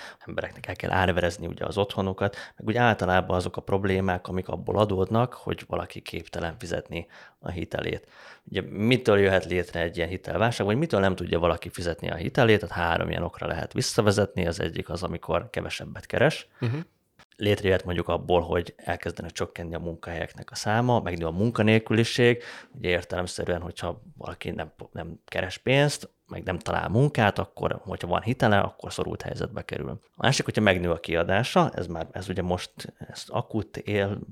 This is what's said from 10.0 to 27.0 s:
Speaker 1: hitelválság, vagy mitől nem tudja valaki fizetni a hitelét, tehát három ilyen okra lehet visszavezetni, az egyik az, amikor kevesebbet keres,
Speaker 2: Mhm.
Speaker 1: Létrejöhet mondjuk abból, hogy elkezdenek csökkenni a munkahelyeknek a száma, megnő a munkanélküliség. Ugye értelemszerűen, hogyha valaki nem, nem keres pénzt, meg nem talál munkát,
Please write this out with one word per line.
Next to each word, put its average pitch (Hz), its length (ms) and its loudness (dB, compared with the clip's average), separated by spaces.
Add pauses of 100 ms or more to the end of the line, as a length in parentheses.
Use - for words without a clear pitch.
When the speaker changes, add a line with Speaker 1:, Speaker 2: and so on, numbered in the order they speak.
Speaker 1:
hitelválság, 98 580 0
vagy 104 100 2
mitől 139 240 2
nem 95 160 4
tudja 87 220 -2
valaki 85 300 2
fizetni 85 420 -6
a 82 40 -4
hitelét, 107 460 4
tehát 85 140 -6
három 85 360 2
ilyen 85 120 -2
okra 87 240 -6
lehet 80 260 -4
visszavezetni, 101 720 2
az 85 140 -2
egyik 85 280 -4
az, 85 140 -6
amikor 85 480 -2
kevesebbet - 560 -8
keres, - 420 2 (120)
Speaker 2:
Mhm. 123 180 -2 (580)
Speaker 1:
Létrejöhet 101 480 2
mondjuk 87 240 -2
abból, 87 320 2
hogy 85 360 -2
elkezdenek 87 560 -6
csökkenni 85 420 -6
a 80 40 -6
munkahelyeknek 82 720 -8
a - 40 -16
száma, 117 460 2
megnő 87 260 -4
a 80 40 0
munkanélküliség. 113 1120 4 (320)
Ugye - 140 -4
értelemszerűen, 87 720 -2
hogyha 87 420 -8 (140)
valaki - 340 -10
nem, 82 220 -8 (200)
nem 80 320 -12
keres 92 340 -6
pénzt, 139 520 2 (180)
meg 90 140 -10
nem 92 160 -2
talál 85 300 -2
munkát, 113 500 4